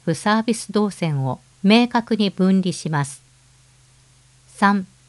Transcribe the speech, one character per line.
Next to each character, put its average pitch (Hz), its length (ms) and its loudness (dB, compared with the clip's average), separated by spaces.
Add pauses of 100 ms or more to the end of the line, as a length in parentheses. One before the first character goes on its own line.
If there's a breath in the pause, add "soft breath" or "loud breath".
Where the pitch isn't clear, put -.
フ 165 100 -2
サ 208 260 0
ー 220 40 -2
ビ 226 100 0
ス - 180 -12
動 208 180 0
線 151 360 -2
を 127 140 -4 (240)
明 226 240 6
確 233 300 -2
に 202 120 0
分 190 320 2
離 180 120 -2
し - 160 -8
ま 147 160 0
す。 - 160 -14 (1300)
三、 202 400 0 (200)